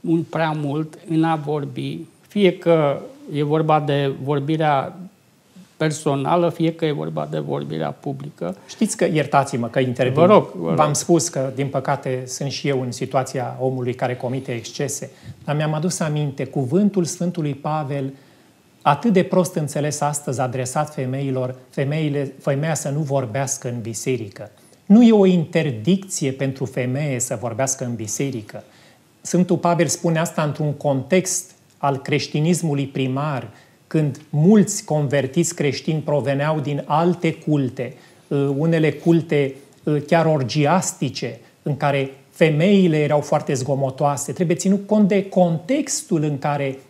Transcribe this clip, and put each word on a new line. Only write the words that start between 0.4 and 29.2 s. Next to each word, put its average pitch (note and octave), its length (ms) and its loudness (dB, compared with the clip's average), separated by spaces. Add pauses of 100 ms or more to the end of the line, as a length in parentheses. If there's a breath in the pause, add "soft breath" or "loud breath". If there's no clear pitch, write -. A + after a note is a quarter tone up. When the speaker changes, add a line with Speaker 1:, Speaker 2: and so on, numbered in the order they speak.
Speaker 1:
mult D3+ 460 -4 (120)
în D#3+ 140 2
a E3 120 2
vorbi, C#3+ 640 -6 (280)
fie F#3 300 4
că D#3 440 2 (320)
e D3 100 0
vorba D#3 360 4
de C#3+ 340 0 (100)
vorbirea D3 720 0 (800)
personală, D#3 720 0
fie E3 260 0
că E3 100 -4
e D3+ 60 0
vorba D#3 400 -4
de D#3 80 -4
vorbirea D3 520 -4
publică. C#3+ 640 -8 (120)
Speaker 2:
Știți - 300 -2
că, F3 80 2
iertați-mă C#3 640 0
că B2+ 120 -2
intervin, B2+ 340 0
Speaker 1:
Vă D#3 120 6
rog, F#3 280 6
vă E2+ 140 -6
rog. - 100 0
Speaker 2:
v-am D3 160 2
spus E3 360 2
că, C3+ 260 -4
din C3+ 120 -4
păcate, C3 580 -4
sunt C3 260 -6
și - 160 -6
eu C3+ 140 0
în B2 100 -6
situația B2+ 680 -4
omului B2+ 340 -2
care B2+ 220 -4
comite C3 360 -6
excese, B2 580 -6 (360 loud breath)
dar D3 100 -4
mi-am D3+ 180 -2
adus D#3+ 260 -4
aminte, D3 460 -2
cuvântul F3 580 0
Sfântului E3 500 -4
Pavel, C#3 600 -4 (680 loud breath)
atât D3+ 320 2
de F3+ 100 6
prost F#3 320 0
înțeles D3 460 -2
astăzi, D3 400 -2
adresat C3 520 -4
femeilor, C3 640 -4 (140)
femeile, C#3+ 720 -2
femeia D3 320 0
să C#3+ 160 -4
nu C#3+ 100 -2
vorbească C3+ 720 -2
în A#2+ 120 -6
biserică. A2 680 -6 (340 soft breath)
Nu A3+ 180 8
e A3+ 80 10
o G3+ 140 8
interdicție D#3+ 1040 0
pentru C3+ 340 -4
femeie C3 540 -2
să A#2+ 220 -4
vorbească B2 440 -4
în A#2+ 100 -6
biserică. A2+ 680 -6 (580 soft breath)